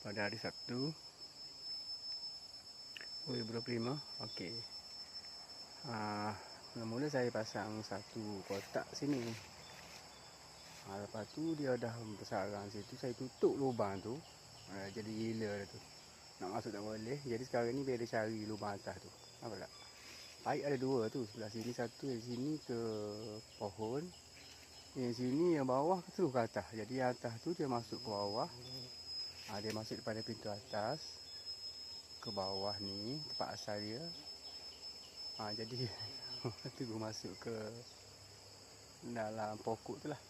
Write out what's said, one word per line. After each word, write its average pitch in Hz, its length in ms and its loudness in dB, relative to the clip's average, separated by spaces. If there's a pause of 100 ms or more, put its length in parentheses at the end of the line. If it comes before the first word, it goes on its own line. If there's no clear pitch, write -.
pada 104 240 2
hari 98 80 2
Sabtu. 127 560 0 (2250)
Oh, - 80 -4
dua 113 320 0
puluh - 0 - (160)
lima. 123 160 4 (240)
Okey. 104 320 -4 (1400)
Ah, 107 480 2 (400)
mula-mula 117 320 2
saya 123 240 6
pasang 107 560 2
satu 107 320 -4 (320)
kotak - 400 0
sini. 139 320 2 (1700)
Ah, 98 80 -2
lepas 104 320 -2
tu 160 240 2
dia 131 240 6
dah 117 160 2 (240)
bersarang 101 480 2
situ, 104 320 -6
saya 123 160 0
tutup 131 400 4
lubang 113 480 4
tu. 120 160 -2 (560)
Ah, 101 160 -2
jadi 104 160 -2
gila 110 480 2
dah 101 160 -2
tu. 107 80 -10 (640)
Nak 92 80 -2
masuk 110 240 0
tak 104 80 -2
boleh. 110 400 0
Jadi 120 240 2
sekarang 120 240 6
ni 135 160 2
biar 127 80 4
dia 117 240 4
cari 110 240 2
lubang 104 320 0
atas 95 240 -4
tu. - 80 -12 (320)
Nampak 101 240 -4
tak? - 80 -8 (680)
Paip 139 240 4
ada 143 80 6
dua 131 400 6
tu. 139 160 2
Sebelah 107 240 -4
sini 113 160 0
satu, 123 400 0
yang 123 160 2
sini 127 400 2
ke 117 140 2 (800)
pohon. 110 400 2 (960)
Yang 123 240 4
sini, 151 320 8
yang 135 160 8
bawah 156 320 8 (160)
terus 156 160 8
ke 127 80 10
atas. 107 320 4
Jadi 110 240 0
yang 127 160 8
atas 117 320 0
tu 170 80 4
dia 156 160 2
masuk 117 320 2
ke - 80 -4
bawah. 104 400 4 (1040)
Ah, 101 80 0
dia 107 80 2
masuk 110 320 0
daripada 110 240 0
pintu 110 240 -2
atas 107 480 2 (1200)
ke 120 120 -4
bawah 98 480 2
ni, 104 400 -2 (120)
tempat 101 200 0
asal 110 240 -2
dia. 107 240 -2 (1400)
Ah, 107 160 0
jadi 120 320 0 (440)
<laughs> 104 480 -2
tu 127 200 0
masuk 110 400 -2
ke 117 180 -2 (1600)
dalam 107 480 2
pokok 120 400 0
tu 156 80 -4
lah. 143 200 -2